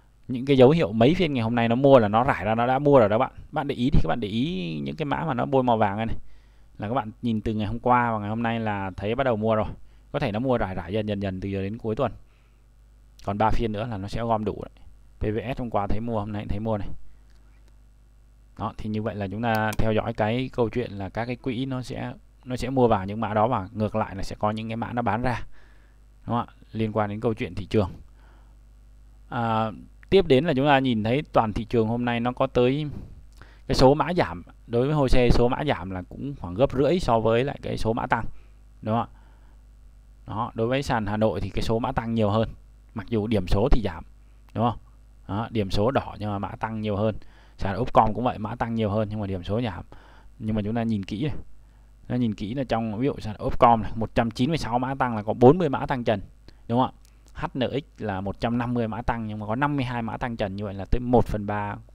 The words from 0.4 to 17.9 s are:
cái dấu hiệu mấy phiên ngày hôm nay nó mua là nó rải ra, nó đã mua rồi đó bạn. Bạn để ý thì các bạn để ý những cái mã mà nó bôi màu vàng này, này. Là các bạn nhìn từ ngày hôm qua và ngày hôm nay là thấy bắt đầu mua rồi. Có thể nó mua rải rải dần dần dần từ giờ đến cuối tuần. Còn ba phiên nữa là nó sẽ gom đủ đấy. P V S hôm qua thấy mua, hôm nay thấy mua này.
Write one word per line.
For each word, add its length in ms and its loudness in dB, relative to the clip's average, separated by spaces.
cái 100 6
dấu 140 10
hiệu 220 2
mấy 220 6
phiên 200 0
ngày 100 0
hôm 100 0
nay 140 2
nó 60 2
mua 240 8
là 100 6
nó 160 4
rải 200 0
ra, 100 0
nó 120 2
đã 120 0
mua 200 6
rồi 100 8
đó 100 2
bạn. 140 0
Bạn 160 -4
để 60 -4
ý 160 0
thì 120 8
các 60 6
bạn 120 -2
để 80 -4
ý 560 -4
những 120 -8
cái 100 -6
mã 180 -4
mà 100 -2
nó 120 -2
bôi 160 2
màu 140 4
vàng 200 0
này, 100 -2
này. 100 -2
Là 100 -8
các 60 -4
bạn 160 -4
nhìn 180 0
từ 140 -4
ngày 120 -2
hôm 120 -6
qua 340 2
và 60 -2
ngày 100 -6
hôm 140 -4
nay 180 -2
là 360 -4
thấy 180 -4
bắt 100 -2
đầu 120 2
mua 180 0
rồi. 140 0
Có 60 -4
thể 140 -2
nó 60 -4
mua 200 0
rải 160 -4
rải 180 -6
dần 140 -2
dần 140 -2
dần 200 -4
từ 80 -6
giờ 140 -4
đến 160 -6
cuối 180 -4
tuần. 160 -2
Còn 140 -4
ba 120 4
phiên 220 2
nữa 140 -4
là 120 -6
nó 100 -8
sẽ 140 -4
gom 220 0
đủ 200 -4
đấy. 200 -20
P 160 -2
V 40 0
S 20 -6
hôm 120 -6
qua 160 0
thấy 140 2
mua, 200 -2
hôm 120 -6
nay 160 -6
thấy 120 -2
mua 180 -2
này. 100 -4